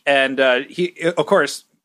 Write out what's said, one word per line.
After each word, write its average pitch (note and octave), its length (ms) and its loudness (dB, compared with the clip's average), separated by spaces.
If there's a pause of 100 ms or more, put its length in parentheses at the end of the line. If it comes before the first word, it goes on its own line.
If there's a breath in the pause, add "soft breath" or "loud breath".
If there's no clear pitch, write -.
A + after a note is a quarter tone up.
and, C3+ 340 2
uh, C3 280 2
he, F3 280 -6 (200)
of D3+ 100 -2
course, E3 380 0 (200)